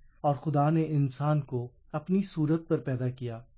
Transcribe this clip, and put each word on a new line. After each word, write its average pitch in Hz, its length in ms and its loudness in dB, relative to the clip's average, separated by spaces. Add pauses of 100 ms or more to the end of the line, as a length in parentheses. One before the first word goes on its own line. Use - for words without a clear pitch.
(240)
और 147 120 2
खुदा 143 340 2
ने 160 120 4
इंसान 147 580 0
को 123 320 -6 (220)
अपनी 180 280 0
सूरत 165 480 0
पर 156 80 2
पैदा 127 300 -2
किया, 120 380 -8 (120)